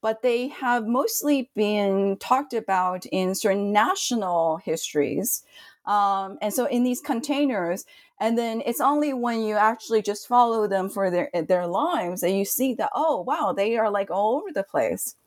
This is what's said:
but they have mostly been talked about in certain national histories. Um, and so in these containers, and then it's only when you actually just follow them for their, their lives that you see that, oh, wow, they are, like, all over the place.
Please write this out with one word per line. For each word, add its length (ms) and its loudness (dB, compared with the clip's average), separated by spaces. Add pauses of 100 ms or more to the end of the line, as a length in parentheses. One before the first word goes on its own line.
but 220 -2
they 240 2
have 400 -2
mostly 680 0
been 600 2
talked 380 -2
about 500 -2
in 300 -2
certain 360 0
national 880 2
histories. 840 -2 (420)
Um, 560 0
and 120 0
so 120 0
in 180 2
these 180 0
containers, 840 -2 (340)
and 160 0
then 300 -2
it's 160 -2
only 320 2
when 300 -2
you 120 -2
actually 460 2
just 260 -4
follow 400 4
them 220 0
for 220 0
their, 220 0
their 340 2
lives 540 -2
that 100 2
you 140 2
see 280 0
that, 220 -2
oh, 260 0
wow, 320 -2
they 240 0
are, 140 2
like, 180 -2
all 280 0
over 140 -6
the 120 -4
place. 520 -2 (120)